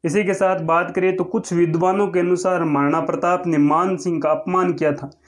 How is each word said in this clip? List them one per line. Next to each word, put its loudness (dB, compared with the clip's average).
इसी 0
के 0
साथ 0
बात 0
करें 0
तो -2
कुछ -4
विद्वानों 2
के 0
अनुसार 0
महाराणा 2
प्रताप -2
ने 0
मान 2
सिंह -4
का 0
अपमान 0
किया 0
था। -8